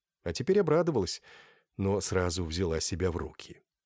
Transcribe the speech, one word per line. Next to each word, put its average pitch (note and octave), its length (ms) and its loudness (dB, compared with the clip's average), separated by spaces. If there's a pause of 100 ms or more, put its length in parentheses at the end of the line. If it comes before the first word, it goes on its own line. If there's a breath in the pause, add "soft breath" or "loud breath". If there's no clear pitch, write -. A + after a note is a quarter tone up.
(240)
А F2 80 -2
теперь F#3+ 260 2
обрадовалась, D#3 640 2 (540 loud breath)
но G2 240 0
сразу F2+ 440 0
взяла D#2+ 360 -2
себя F2 320 0
в E2 40 -4
руки. - 460 -10 (240)